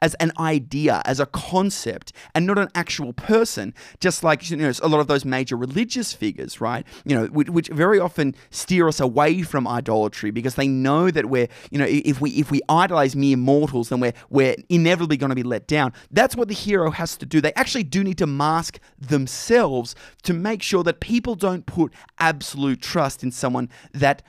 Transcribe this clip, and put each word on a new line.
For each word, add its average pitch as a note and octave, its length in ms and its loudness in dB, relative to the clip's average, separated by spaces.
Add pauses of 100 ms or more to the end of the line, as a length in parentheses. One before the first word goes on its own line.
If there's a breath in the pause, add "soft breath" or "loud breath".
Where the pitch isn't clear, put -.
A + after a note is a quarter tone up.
as D#3+ 200 2
an D#3+ 180 2
idea, D3 640 0
as C3 160 -2
a C#3+ 60 2
concept, - 880 -4 (200 loud breath)
and E3+ 120 2
not G3 120 2
an G3 160 0
actual D#3+ 380 -4
person, G#3+ 640 0 (260 loud breath)
just F3 240 -2
like, E3 260 0
you E3+ 60 -4
know, C#3+ 160 0 (100)
a E3 60 2
lot D3+ 140 4
of C#3+ 60 0
those C#3 180 0
major C3 320 -2
religious G3 560 -4
figures, - 480 -6
right? A#2 260 -6 (160 loud breath)
You C#3+ 120 0
know, - 20 2
which, C#3+ 320 0
which E3+ 200 0
very F3+ 300 4
often D#3+ 360 -2 (160 soft breath)
steer F3 360 2
us D#3 120 0
away D3 420 2
from C#3+ 260 -2
idolatry A2 640 -2
because A#2+ 240 -4
they C#3 140 0
know C#3 420 2
that D#3 160 2
we're, B2 220 2 (240 loud breath)
you C#3+ 80 -2
know, C#3 60 2
i-, C3+ 200 2
if C3+ 160 0
we, D3 80 0
if D3 220 -2
we C#3 180 2
idolize D#3 460 4
mere C#3 220 4
mortals, C3+ 520 2
then B2+ 100 -2
we're, B2 140 0 (160 loud breath)
we're C3+ 260 4 (140)
inevitably E3 480 2
gonna C3+ 160 0
be B2+ 80 -2
let A#2 240 -4
down. D3 280 0 (180 loud breath)
That's A#3 240 2
what A#3 120 -2
the G#3 60 -6
hero F#3+ 380 0
has E3 260 -6
to - 80 -14
do. D3 160 2
They D3 140 2
actually B3 300 0
do F3+ 180 -2
need F#3 160 -4
to E3+ 80 2
mask D3+ 520 0 (200 soft breath)
themselves C3+ 960 0 (280 loud breath)
to F3+ 100 0
make F#3+ 280 -4
sure F3+ 220 0
that E3 160 0
people A#3 340 -2
don't F#3 320 -4
put D#3+ 260 0 (280 loud breath)
absolute C#3 640 -2
trust D3 420 -4
in C3 80 -4
someone B2 380 -4 (240 loud breath)
that C#3+ 360 0